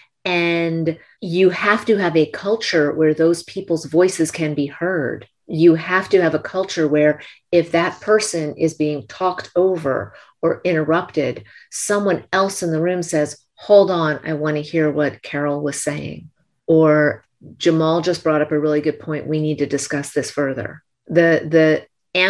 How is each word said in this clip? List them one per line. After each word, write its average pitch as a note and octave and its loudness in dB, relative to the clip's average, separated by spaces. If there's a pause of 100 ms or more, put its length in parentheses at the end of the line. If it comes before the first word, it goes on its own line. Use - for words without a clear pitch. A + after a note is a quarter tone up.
(240)
And E3+ -2 (220)
you F3+ 2
have G#3 -2
to A3 4
have F3 0
a D3+ 2
culture F#3 -2
where D#3 2
those E3 2
people's F3 -6
voices E3 2
can D3+ -4
be C#3+ -2
heard. C#3 -6 (200)
You E3 6
have F3+ -2
to F#3+ 4
have D#3+ 2
a D3+ -2
culture F#3 -4
where D3+ 2 (280)
if E3+ 2
that - -2
person F3+ 0
is D#3+ 0
being D3+ -4
talked - -4
over D#3+ 0 (280)
or D#3+ 0
interrupted, D#3 -2 (260)
someone G3+ -2
else G3 -2
in F3 -2
the D#3 -2
room F3+ -2
says, D3+ -4 (160)
"Hold G3 6
on, D#3 -2
I D#3+ -4
want D3+ -2
to D3+ -4
hear D#3 0
what C#3+ -2
Carol D3 -4
was C#3+ -4
saying." D3 -8 (360)
Or, D3+ 4 (340)
"Jamal D#3+ 2
just E3 -2
brought D3+ 0
up D3 -2
a D3+ 0
really D3+ 0
good D3+ -2
point. D3+ -8
We D#3 -2
need D3+ -2
to D3 0
discuss C#3+ -6
this - -4
further." C3+ -6 (260)
The, E3 4
the D#3 4 (440)